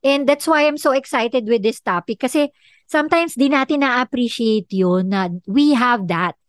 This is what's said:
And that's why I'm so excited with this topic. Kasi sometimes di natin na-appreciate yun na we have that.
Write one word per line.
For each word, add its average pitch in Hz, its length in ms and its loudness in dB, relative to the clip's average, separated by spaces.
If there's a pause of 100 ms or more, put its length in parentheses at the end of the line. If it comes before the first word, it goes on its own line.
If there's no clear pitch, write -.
And 277 240 2
that's 285 160 0
why 302 240 2
I'm 294 80 -6
so 294 160 0
excited 240 560 -2
with 226 160 2
this 226 160 -2
topic. 190 400 -4
Kasi 285 320 -2 (340)
sometimes 339 480 0
di 269 160 2
natin 277 320 0
na-appreciate 240 880 -2
yun 185 400 0
na 190 180 -2 (200)
we 285 260 4
have 240 320 0
that. 170 300 -2 (120)